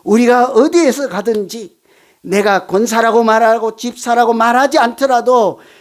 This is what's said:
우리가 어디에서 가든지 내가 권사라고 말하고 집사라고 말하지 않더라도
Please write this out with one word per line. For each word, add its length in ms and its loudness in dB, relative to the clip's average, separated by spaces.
우리가 440 2
어디에서 600 0
가든지 680 -6
내가 480 -2
권사라고 560 0
말하고 540 0
집사라고 560 -2
말하지 440 0
않더라도 840 0